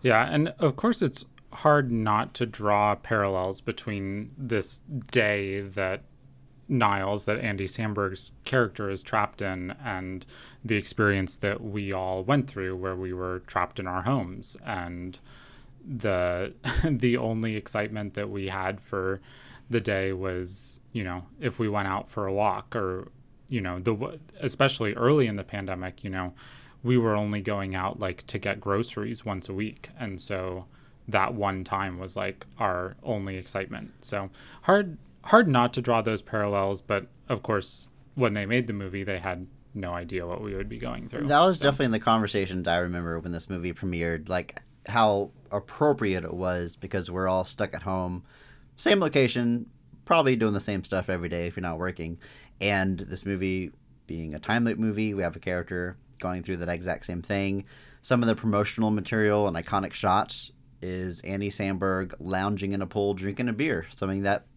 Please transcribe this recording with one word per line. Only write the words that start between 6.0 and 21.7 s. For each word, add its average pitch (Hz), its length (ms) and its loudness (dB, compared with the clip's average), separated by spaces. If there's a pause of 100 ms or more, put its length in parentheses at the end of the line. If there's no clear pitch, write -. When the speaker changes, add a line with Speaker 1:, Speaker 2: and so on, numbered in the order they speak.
Speaker 1:
Niles, 104 580 2
that 107 120 0
Andy 98 280 -2
Samberg's 101 640 -2 (120)
character 110 460 0
is 95 120 -4
trapped - 380 0
in, 92 300 -4 (140)
and 92 420 -6 (380)
the 110 120 2
experience 98 600 2
that 104 260 -2
we 101 300 -4
all 92 320 -2
went 139 260 4
through 92 260 -4
where 92 200 -4
we 92 160 -4
were 92 340 -4
trapped - 320 -2
in 95 80 -4
our 90 160 -2
homes. 95 600 -2
And 87 540 -6 (680)
the, 92 680 0 (160)
<laughs> - 140 2
the 123 320 4
only 113 400 0
excitement 104 580 -4
that 104 160 -4
we 98 180 -4
had 95 320 -2
for 95 400 -2 (500)
the 117 100 2
day 95 320 0
was, 92 680 -4 (120)
you 110 120 -4
know, 90 200 -6 (160)
if 131 180 -4
we 110 100 0
went 101 200 0